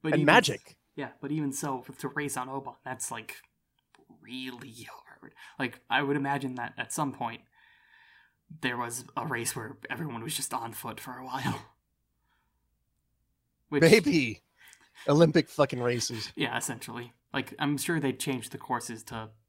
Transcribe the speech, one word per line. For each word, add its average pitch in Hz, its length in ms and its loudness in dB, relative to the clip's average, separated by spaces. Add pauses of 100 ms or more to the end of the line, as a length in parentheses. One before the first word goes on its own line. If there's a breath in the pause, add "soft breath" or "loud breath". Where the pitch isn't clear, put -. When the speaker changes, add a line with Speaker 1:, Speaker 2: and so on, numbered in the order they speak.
Speaker 1:
But 156 100 2
Speaker 2:
And 151 80 6
Speaker 1:
even 147 60 6
Speaker 2:
magic. - 500 6 (200)
Speaker 1:
Yeah, 135 120 -6 (120)
but 143 120 -6
even 147 200 0
so, 135 300 -4
for, 127 120 -16
to - 140 -8
race 147 280 -4
on 131 120 -4
Oban, 131 260 -8 (100)
that's, 127 260 -8
like, 113 260 -10 (840)
really 120 720 -12
hard. - 420 -20 (260 loud breath)
Like, 127 220 -4 (100)
I 131 120 4
would 143 140 2
imagine 139 400 -2
that 120 220 -8
at 117 140 -6
some 143 200 -2
point 113 280 -8 (1200 soft breath)
there 123 140 -2
was 120 280 -6 (120)
a 120 100 -4
race 117 300 -4
where 110 200 -8 (140)
everyone 131 320 -6
was 156 140 -6
just - 180 -4
on 113 180 -6
foot 113 280 -10
for 127 180 -12
a 131 60 -12
while. 127 360 -2 (880)
<laughs> - 1200 -20
Which 147 140 4
Speaker 2:
Maybe. 160 600 8 (680 soft breath)
Olympic 156 400 8
fucking 135 340 2
races. 120 540 -2
Speaker 1:
Yeah, 120 200 0
essentially. 120 560 -8 (200)
Like, - 260 -4
I'm 147 180 0
sure 165 220 0
they 139 140 2
changed 131 400 -4
the - 60 -12
courses 117 460 -6
to 110 260 -10 (180)